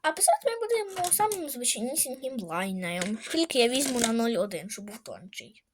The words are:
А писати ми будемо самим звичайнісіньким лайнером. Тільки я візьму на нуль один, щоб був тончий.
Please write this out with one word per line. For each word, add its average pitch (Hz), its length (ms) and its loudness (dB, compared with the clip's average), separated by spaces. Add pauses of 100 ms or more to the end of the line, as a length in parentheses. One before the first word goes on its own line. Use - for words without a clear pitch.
А 311 100 4
писати 640 380 4
ми 466 100 -2
будемо 403 520 0
самим 415 380 0
звичайнісіньким 254 880 -2
лайнером. 185 760 -2
Тільки 330 420 0
я 240 100 6
візьму 262 300 0
на 233 80 4
нуль 226 300 0
один, 180 320 -4
щоб 202 160 -10
був 208 120 -12
тончий. - 680 -16 (100)